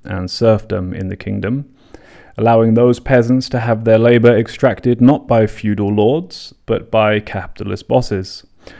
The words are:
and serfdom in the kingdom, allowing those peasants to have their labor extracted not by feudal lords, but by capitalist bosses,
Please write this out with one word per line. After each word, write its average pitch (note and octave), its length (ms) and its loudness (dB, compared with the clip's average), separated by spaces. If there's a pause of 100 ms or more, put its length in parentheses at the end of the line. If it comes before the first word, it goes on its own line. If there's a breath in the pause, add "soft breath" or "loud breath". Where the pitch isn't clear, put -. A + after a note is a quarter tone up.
and F#2 260 -8
serfdom G2 640 -2
in F#2 140 -8
the F#2+ 80 -10
kingdom, G2+ 500 -6 (720 loud breath)
allowing A2+ 360 2
those B2 260 4
peasants B2+ 500 0
to B2+ 100 -4
have A2+ 260 -4
their A2 140 4
labor A#2+ 360 4
extracted A#2 640 -2
not C3+ 280 4
by A2+ 200 2
feudal G#2 460 -4
lords, B2+ 600 -2 (120)
but - 260 -6
by G#2+ 280 2
capitalist G2+ 680 -10
bosses, G#2+ 580 -4 (340 loud breath)